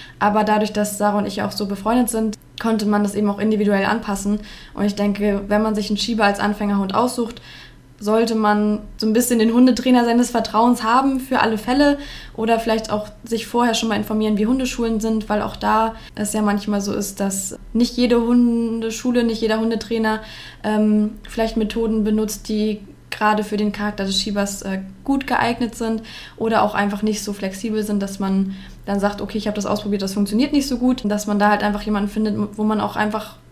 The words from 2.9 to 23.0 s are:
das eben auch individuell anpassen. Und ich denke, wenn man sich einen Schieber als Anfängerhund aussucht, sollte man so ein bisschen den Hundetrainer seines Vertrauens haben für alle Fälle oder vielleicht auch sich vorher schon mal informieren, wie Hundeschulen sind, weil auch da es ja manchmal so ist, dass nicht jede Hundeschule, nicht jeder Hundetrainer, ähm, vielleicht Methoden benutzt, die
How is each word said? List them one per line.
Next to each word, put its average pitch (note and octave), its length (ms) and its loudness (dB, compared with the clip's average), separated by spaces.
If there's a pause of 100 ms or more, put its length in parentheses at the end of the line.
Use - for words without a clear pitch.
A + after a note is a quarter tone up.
das G3+ 120 -2
eben G#3 160 2
auch G3+ 80 -4
individuell G3+ 480 2
anpassen. G#3 540 -2 (340)
Und G3 100 -2
ich G3+ 100 0
denke, G3+ 540 0
wenn G#3 140 2
man A3 120 0
sich G#3 140 -2
einen G#3 80 0
Schieber A3 280 0
als G3+ 160 4
Anfängerhund G3+ 540 0
aussucht, A#3+ 460 0 (580)
sollte A3 360 2
man G#3 460 2 (160)
so A3 100 -2
ein A3 60 2
bisschen A#3+ 260 4
den A3+ 160 4
Hundetrainer B3 500 6
seines A#3+ 260 2
Vertrauens A#3 520 2
haben C4 380 2
für B3+ 200 0
alle A3 160 2
Fälle C#4+ 420 4 (360)
oder A3+ 240 2
vielleicht A3 320 0
auch G#3 160 -2 (180)
sich A3+ 220 -4
vorher A#3+ 280 2
schon A3+ 140 0
mal G#3 80 0
informieren, G#3+ 400 0
wie G#3+ 100 2
Hundeschulen A#3+ 520 0
sind, A3 300 -2
weil G#3+ 120 0
auch - 140 -6
da A3 400 0 (220)
es G#3 160 -4
ja G#3+ 100 0
manchmal G#3 380 0
so G3+ 120 -4
ist, - 280 -6
dass G3 360 -4 (160)
nicht A#3+ 240 2
jede A#3+ 240 4
Hundeschule, A#3 1040 2
nicht A3+ 180 0
jeder A3 200 0
Hundetrainer, A3 600 0 (440)
ähm, G#3+ 480 2 (160)
vielleicht A3 280 -2
Methoden A3 460 0
benutzt, G#3+ 460 -2
die G#3+ 320 -2 (300)